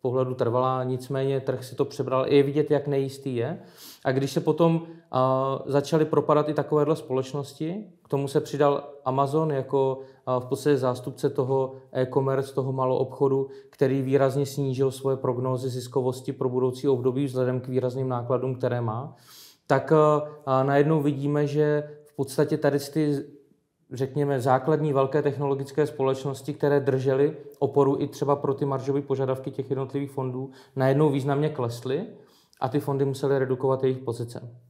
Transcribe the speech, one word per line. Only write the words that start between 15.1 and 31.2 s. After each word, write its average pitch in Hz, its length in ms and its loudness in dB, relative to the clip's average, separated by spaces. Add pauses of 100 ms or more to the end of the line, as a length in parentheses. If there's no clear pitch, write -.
prognózy 127 520 -2
ziskovosti 127 640 -4
pro 131 160 -2
budoucí 127 400 0
období 127 360 2
vzhledem 127 360 0
k 127 80 -12
výrazným 127 400 -2
nákladům, 123 460 -2
které 120 260 -2
má, 120 360 -6 (500)
tak, 135 260 2
a, 151 300 6 (240)
a 131 160 4
najednou 143 380 4
vidíme, 147 460 0
že 147 420 2 (160)
v - 120 -18
podstatě 147 420 0
tady 143 200 2
ty, 147 460 0 (680)
řekněme, 135 480 0
základní 147 520 2
velké 135 300 2
technologické 139 640 0
společnosti, 135 680 -2
které 143 260 2
držely 135 560 2 (220)
oporu 139 420 4
i 143 80 -2
třeba 139 280 0
pro 135 180 -2
ty 147 100 -2
maržové 135 380 -2
požadavky 131 480 -2
těch 120 200 -8
jednotlivých 135 400 -4
fondů, 131 400 -6 (260)
najednou 139 340 4
významně 143 380 0